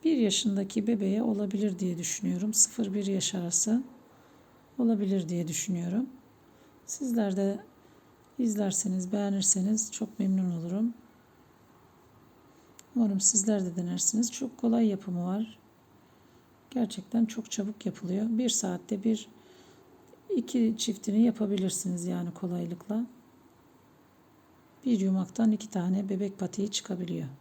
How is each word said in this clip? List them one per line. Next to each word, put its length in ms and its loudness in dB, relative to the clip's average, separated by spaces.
Bir 120 4
yaşındaki 680 2
bebeğe 360 2
olabilir 560 0
diye 200 -2
düşünüyorum. 560 -2
Sıfır 400 2
bir 120 0
yaş 280 0
arası 480 2
olabilir 500 2
diye 200 -2
düşünüyorum. 580 -2
Sizler 500 0
de 220 0
izlerseniz, 760 0
beğenirseniz 800 0
çok 260 -8
memnun 400 2
olurum. 360 -2
Umarım 240 2
sizler 440 2
de 120 -4
denersiniz. 560 0
Çok 260 -8
kolay 280 4
yapımı 380 -2
var. 340 -4
Gerçekten 540 0
çok 260 -6
çabuk 360 -6
yapılıyor. 420 -4
Bir 200 2
saatte 560 -2
bir, 240 2
iki 420 2
çiftini 440 2
yapabilirsiniz 840 0
yani 280 -4
kolaylıkla. 720 -4
Bir 160 4
yumaktan 520 2
iki 180 -4
tane 380 0
bebek 300 -4
patiği 320 -2
çıkabiliyor. 580 -6